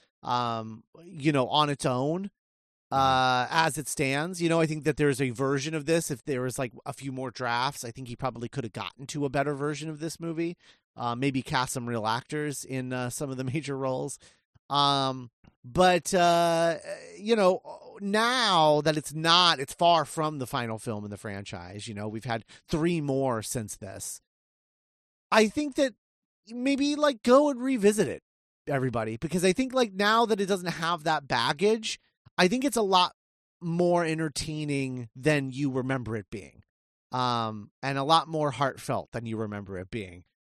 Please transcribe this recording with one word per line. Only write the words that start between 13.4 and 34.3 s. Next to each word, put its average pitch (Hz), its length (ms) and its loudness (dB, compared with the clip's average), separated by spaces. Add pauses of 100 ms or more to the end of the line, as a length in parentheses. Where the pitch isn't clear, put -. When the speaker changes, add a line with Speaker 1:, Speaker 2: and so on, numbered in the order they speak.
Speaker 1:
<laughs> 127 100 -4
major 139 240 -6
roles. 135 420 -4 (500)
Um, 135 600 2 (340)
but, 180 500 2
uh, 170 640 4 (380)
you 214 200 2
know, 185 240 4 (400)
now 202 800 4
that 151 160 2
it's 147 160 -6
not, 165 480 4
it's - 120 -8
far 170 300 4
from 156 360 -4
the 123 80 -6
final 117 300 -4
film 104 280 -6
in 104 60 -10
the 101 60 -10
franchise. 98 680 -12
You 113 60 -10
know, 104 160 -8
we've 110 160 -10
had 113 180 -4 (240)
three 170 320 0
more 135 420 0
since 107 360 -8
this. 101 420 -12 (1120)
I 220 160 6
think 294 280 -4
that 269 180 2 (560)
maybe, 277 460 0
like, 285 280 0
go 285 260 8
and 240 120 -4
revisit 214 480 2
it, 80 120 -8 (460)
everybody, 120 480 -2
because 170 300 -2
I 185 80 4
think, 262 200 -2
like, 240 200 2
now 214 320 4
that 202 160 0
it 196 60 0
doesn't 180 260 -2
have 160 320 -4
that 151 220 0
baggage, 156 680 0 (400)
I 180 100 6
think 254 180 0
it's 247 120 0
a 226 40 2
lot 185 320 4 (460)
more 175 440 2
entertaining 147 1120 -4